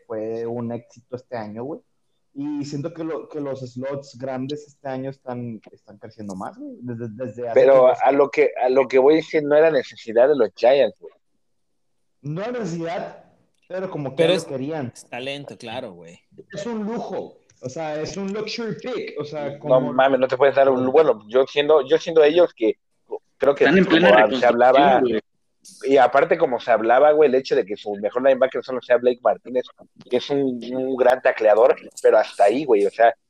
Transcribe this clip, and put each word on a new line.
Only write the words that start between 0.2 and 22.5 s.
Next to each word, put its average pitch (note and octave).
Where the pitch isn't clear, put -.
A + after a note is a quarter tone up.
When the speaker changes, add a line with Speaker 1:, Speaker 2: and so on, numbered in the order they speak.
Speaker 1:
un A#2
éxito -
este B2
año, G#2+
güey. E3+
Y C#3+
siento D3
que, E3
lo, D#3
que D#3
los C3+
slots C3
grandes C3+
este C#3+
año C3
están, B2
están -
creciendo G#2
más, C#3+
güey, C#4
desde, A#2+
desde B2
hace A#2
Speaker 2:
Pero C3
Speaker 1:
tiempo. B2+
Speaker 2:
a C3+
lo C#3
que, D3
a B2+
lo C3
que C3
voy D3
es D#3+
que D#3+
no D3
era D#3+
necesidad A#2+
de D3+
los A2
Giants, B2
güey. E2+
Speaker 1:
No D3+
era A#3
necesidad, E3+
pero F#3
como C#3+
que C3+
Speaker 3:
Pero E3
Speaker 1:
lo F3+
Speaker 3:
es, -
Speaker 1:
querían. C#3
Speaker 3:
es -
talento, C3
claro, A#2+
güey. E2+
Speaker 1:
Es D3+
un A3
lujo, G3
o B2+
sea, D#3
es D3+
un G3
luxury G#3+
pick, -
o C#3+
sea, D3
Speaker 2:
No -
Speaker 1:
como C3
Speaker 2:
mames, C3
no C3
te B2+
puedes C3+
dar C3+
un, B2+
bueno, C3+
yo C3
siendo, D3
yo D3+
siendo D#3+
ellos E3